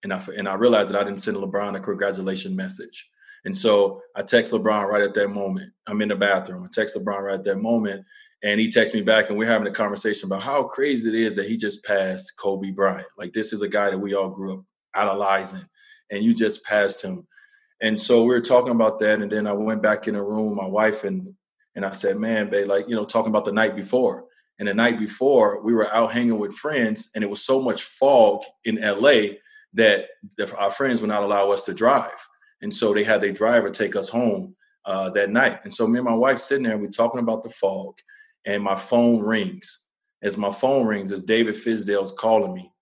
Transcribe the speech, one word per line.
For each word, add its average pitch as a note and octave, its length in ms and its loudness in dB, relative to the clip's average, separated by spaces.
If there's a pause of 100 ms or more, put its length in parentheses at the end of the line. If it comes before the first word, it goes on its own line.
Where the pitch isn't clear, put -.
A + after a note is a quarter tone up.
And G2 100 -6
I, F#2+ 100 -6 (140)
and G2 100 -6
I F#2+ 80 -2
realized G#2 360 4
that G2+ 100 0
I G2+ 40 0
didn't G2 160 -6
send G2+ 180 -4
LeBron G2 380 -4
a F#2+ 40 -8
congratulation F#2+ 760 -4
message. - 540 -12 (380)
And G2 100 -8
so G2+ 460 2 (140)
I G2+ 60 -6
text A2+ 300 2
LeBron G#2 360 0
right G#2 140 2
at G2 120 -2
that G2+ 140 0
moment. F#2+ 440 -6 (140)
I'm G#2 160 -2
in G#2 60 0
the G2+ 80 -2
bathroom. F#2 480 0
I F#2 80 -16
text G#2+ 220 -4
LeBron G2 280 -6
right G2 140 -4
at F#2+ 80 -10
that G2 120 0
moment. G#2+ 480 -2 (380)
And G#2 180 0
he A2 100 0
texts A2+ 240 2
me A2 60 0
back, G#2+ 300 4
and G#2 80 -2
we're A2+ 100 0
having A2 180 2
a G2 60 -4
conversation G#2 540 -4
about G2 160 -4
how C#3 200 0
crazy C3 460 -2
it A2 60 0
is A2+ 220 0
that G2 120 -4
he A2+ 80 -2
just G#2+ 280 -6
passed F#2+ 540 -2
Kobe G2 320 -4
Bryant. F#2+ 360 -2 (100)
Like, F#2 160 -12
this A2 200 -4
is G#2 100 -6
a G2+ 60 -2
guy G2+ 200 0
that F#2+ 100 -2
we G2 160 -4
all F#2+ 140 0
grew F#2+ 300 -10
up - 60 -20 (300)
idolizing, G2 720 -2 (460)
and G2+ 120 -4
you A#2 120 4
just A2 280 0
passed G2+ 400 0
him. F#2 240 -10 (540)
And A2 180 0
so A#2 240 4
we B2 120 4
were A#2+ 80 2
talking B2 320 4
about A2 240 2
that. G#2+ 240 2
And G2+ 100 -4
then G#2 140 0
I G#2 60 -2
went G#2+ 300 -2
back G#2+ 240 2
in G#2+ 80 -2
the G2+ 80 -4
room G#2+ 260 -2
with G2+ 100 -4
my F#2+ 80 -6
wife, G#2+ 380 2
and, F#2+ 300 -6 (400)
and G2 100 -6
I F#2+ 80 -4
said, G2 260 -2
"Man, G#2+ 320 -2
babe, G2+ 180 0
like, G2+ 200 0
you A#2+ 60 -2
know, A2 120 -2
talking A2 240 0
about G#2+ 160 0
the G2+ 60 -2
night G#2+ 220 2
before." G2+ 520 0 (320)
And G#2 100 -4
the G2 60 -2
night A#2 260 2
before, A#2 640 2
we A2 100 0
were G#2+ 200 2
out A2 200 2
hanging A#2 260 0
with G2+ 140 -4
friends, A#2+ 640 -2
and G#2+ 100 -2
it G2+ 60 -4
was G2+ 120 -8
so C3 180 2
much B2 240 -2
fog B2 580 4 (240)
in A2 180 -2
L G#2 240 2
A G#2 300 4 (340)
that G#2+ 360 4 (280)
the, G2+ 220 -6
our G2+ 120 0
friends B2+ 300 -2
would G#2+ 80 -2
not G#2 140 0
allow G2+ 280 2
us G2 140 0
to F#2+ 100 -6
drive. A2+ 460 2 (400)
And G#2 120 -8
so G#2 200 0
they G#2 100 2
had G#2 200 2
their G2+ 100 0
driver G#2+ 380 2
take G#2 260 -4
us G2 140 -4
home, G#2+ 440 -2 (300)
uh, F#2+ 260 -4
that G2+ 200 0
night. B2 340 2
And G2+ 80 -12
so A2+ 140 0
me A#2 120 2
and B2+ 80 -2
my A2+ 80 2
wife B2 240 2
sitting C#3 260 -2
there, A2 100 0
and G#2+ 80 -4
we're G2+ 80 -6
talking A#2 300 0
about A2+ 220 -2
the A#2 80 -16
fog. G2 440 -4 (540)
And G2+ 140 -4
my G2 140 0
phone A#2+ 420 4
rings. G#2 680 -4 (360)
As G2+ 140 -4
my G2+ 160 -2
phone C3 340 2
rings, G2 240 -4
it's F#2+ 140 -6
David A2 320 2
Fizdale's G2+ 560 -2
calling G#2+ 420 2
me. F#2 160 -14 (120)